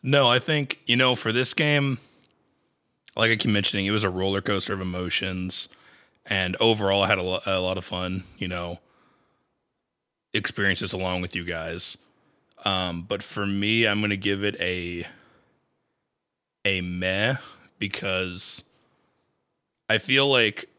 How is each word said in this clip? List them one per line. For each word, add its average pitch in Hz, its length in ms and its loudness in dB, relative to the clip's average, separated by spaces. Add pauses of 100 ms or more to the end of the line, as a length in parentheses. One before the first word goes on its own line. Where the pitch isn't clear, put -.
No, 139 260 4
I 123 120 6
think, 147 460 -2
you 120 100 4
know, 127 180 6
for 117 160 -2
this 120 240 2
game, 143 440 2 (1160)
like 113 140 4
I 113 60 2
keep 107 160 0
mentioning, 98 340 0
it 101 60 0
was 107 100 2
a 98 80 2
roller 98 300 0
coaster 101 340 -2
of 95 60 -6
emotions, 92 880 -4 (580)
and 92 320 -2
overall 101 460 4
I - 20 2
had 92 120 4
a 90 40 -2
lo-, 92 240 -2
a 95 140 0
lot 92 180 -2
of 90 60 -8
fun, 92 400 -4 (140)
you 98 100 -6
know, 87 320 -8 (1500)
experience 101 480 -2
this 95 120 -4
along 92 280 -2
with 90 160 -6
you 87 80 -6
guys. 85 520 -6 (680)
Um, 92 380 -2
but 101 200 -4
for 101 240 -6
me, 104 400 2
I'm 104 140 2
gonna 104 160 0
give 98 260 -2
it 101 180 -2
a, 87 460 -4 (1600)
a 98 160 2
meh, 92 560 0 (420)
because 92 840 -4 (1200)
I 110 100 2
feel 135 300 2
like 117 400 2 (100)